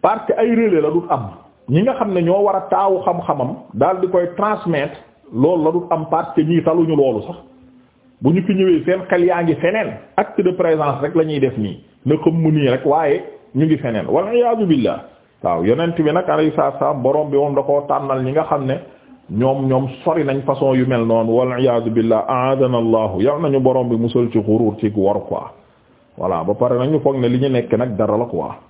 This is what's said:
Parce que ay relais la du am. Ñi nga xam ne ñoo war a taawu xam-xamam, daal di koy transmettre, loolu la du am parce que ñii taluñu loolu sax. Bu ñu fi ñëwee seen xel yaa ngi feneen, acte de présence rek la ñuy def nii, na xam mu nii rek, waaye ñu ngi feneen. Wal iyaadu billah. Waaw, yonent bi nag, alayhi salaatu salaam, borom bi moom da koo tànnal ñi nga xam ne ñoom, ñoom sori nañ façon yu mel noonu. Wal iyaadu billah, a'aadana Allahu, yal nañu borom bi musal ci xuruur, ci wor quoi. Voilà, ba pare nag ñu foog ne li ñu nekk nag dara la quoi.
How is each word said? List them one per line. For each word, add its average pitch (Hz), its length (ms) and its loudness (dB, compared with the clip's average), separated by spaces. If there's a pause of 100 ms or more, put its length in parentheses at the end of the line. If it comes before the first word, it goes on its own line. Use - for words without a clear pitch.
Parce 220 260 0
que - 60 0
ay 233 220 2
relais 208 260 2
la 151 100 2
du 170 180 0
am. 123 200 -2 (400)
Ñi 151 120 4
nga 254 140 0
xam 226 180 -2
ne 180 80 2
ñoo 185 220 2
war 196 120 2
a 190 140 -2
taawu 190 360 2
xam-xamam, 147 500 -2 (180)
daal 165 280 0
di - 60 0
koy 175 200 0 (100)
transmettre, 170 600 -2 (360)
loolu 156 300 2
la 160 80 2
du 175 80 0 (100)
am 160 220 -2
parce - 240 -2
que 156 80 4
ñii 160 200 0
taluñu 160 320 2
loolu 127 280 2
sax. - 140 -14 (840)
Bu 127 100 2
ñu 185 140 2
fi 208 80 0
ñëwee 185 320 2
seen 185 240 0
xel 175 160 2
yaa 175 180 2
ngi 160 120 0
feneen, 185 380 -2 (240)
acte 208 260 -2
de 185 80 2
présence 156 500 0
rek 156 140 -4
la 165 80 4
ñuy 156 160 -2
def 120 180 0
nii, 98 220 -6 (260)
na 147 120 4
xam 160 160 0
mu 160 180 2
nii 147 180 2
rek, 127 160 0
waaye 151 380 2 (320)
ñu 143 100 2
ngi 156 120 2
feneen. 113 300 -4
Wal 190 280 0
iyaadu 233 320 2
billah. 127 320 0 (440)
Waaw, 85 220 0
yonent 165 320 2
bi 151 140 2
nag, 175 180 0
alayhi 156 260 2
salaatu 143 240 0
salaam, 143 220 -2
borom 143 280 0
bi 139 80 0
moom 143 180 0
da 139 80 2
koo 143 240 0
tànnal 135 360 -2
ñi 131 80 -2
nga 156 120 0
xam 143 220 -2
ne 131 100 -2 (560)
ñoom, 131 360 0
ñoom 131 200 0 (160)
sori 160 200 0
nañ 139 220 -2
façon 135 300 2
yu 127 100 2
mel 120 200 0
noonu. 113 280 2
Wal 127 260 0
iyaadu 117 320 2
billah, 113 360 2
a'aadana 131 500 0
Allahu, 110 440 0
yal 143 200 0
nañu 139 180 0
borom 127 300 2
bi 117 80 0
musal 117 340 0
ci 117 80 2
xuruur, 107 400 0
ci 107 160 0
wor 98 320 0
quoi. - 220 -8 (680)
Voilà, 85 260 -2
ba 95 100 -2
pare 120 240 0
nag 131 140 0
ñu 156 80 0
foog 139 180 0
ne 123 100 0
li 123 120 0
ñu 139 100 0
nekk 120 240 0
nag 117 240 -2
dara 107 200 0
la 120 80 0
quoi. 82 240 -6 (200)